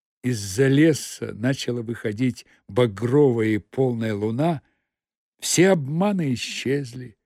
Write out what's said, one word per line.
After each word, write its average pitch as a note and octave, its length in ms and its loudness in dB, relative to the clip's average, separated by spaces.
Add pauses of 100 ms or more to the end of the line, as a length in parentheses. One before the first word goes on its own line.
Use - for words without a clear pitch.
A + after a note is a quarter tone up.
(220)
из-за A2+ 460 0
леса C#3 680 2
начала A#2+ 480 -4
выходить A2+ 640 -4 (220)
багровая A#2 800 2
и G#2+ 100 2
полная A2+ 560 -2
луна, B2 480 -2 (760)
все F3+ 320 4
обманы E3 640 0
исчезли, B2+ 920 -6